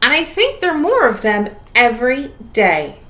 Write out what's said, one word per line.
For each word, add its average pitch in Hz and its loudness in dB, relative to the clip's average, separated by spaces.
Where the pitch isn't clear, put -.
and 247 2
I 320 0
think 494 -2
there 349 0
are 311 -2
more 415 2
of 208 -2
them 208 0
every 247 0
day. 165 0